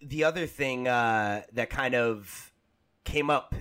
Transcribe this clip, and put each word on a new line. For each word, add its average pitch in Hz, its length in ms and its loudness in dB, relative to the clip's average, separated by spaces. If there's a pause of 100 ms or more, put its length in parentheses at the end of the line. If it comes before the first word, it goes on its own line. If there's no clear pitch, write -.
the 147 220 -2
other 160 220 0
thing, 127 420 -2
uh, 113 540 2 (100)
that 117 180 -2
kind 127 240 0
of 113 580 -2 (520)
came 147 260 0
up - 300 0